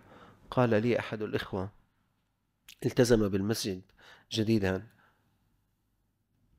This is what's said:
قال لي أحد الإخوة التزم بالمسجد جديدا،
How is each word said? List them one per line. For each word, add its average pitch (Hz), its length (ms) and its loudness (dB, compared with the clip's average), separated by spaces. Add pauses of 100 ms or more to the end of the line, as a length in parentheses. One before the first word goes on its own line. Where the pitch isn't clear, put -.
(520)
قال 123 200 2
لي 113 280 2
أحد 110 240 -8
الإخوة 101 500 -6 (1120)
التزم 113 420 4
بالمسجد 98 540 -4 (480)
جديدا، 104 560 0 (1700)